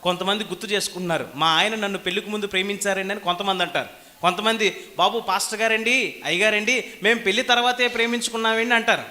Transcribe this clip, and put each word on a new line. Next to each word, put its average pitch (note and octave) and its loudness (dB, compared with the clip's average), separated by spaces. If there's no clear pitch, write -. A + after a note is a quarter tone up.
కొంతమంది F#3 0
గుర్తు F3 -10
చేసుకుంటున్నారు, F3+ -2
"మా D#3+ 2
ఆయన G#3 2
నన్ను G3+ -4
పెళ్లికి F#3+ -4
ముందు G#3 -4
ప్రేమించారండి" G3 -2
అని G3+ -6
కొంతమంది F#3 2
అంటారు. D#3 -2
కొంతమంది, G#3 0
"బాబు G#3+ 4
పాస్టర్ G3+ -2
గారండి, A3+ 0
అయ్యగారండి, G#3 0
మేము A3+ 4
పెళ్లి A3 0
తర్వాతే B3 2
ప్రేమించుకున్నామండి" A#3 0
అంటారు. A3 2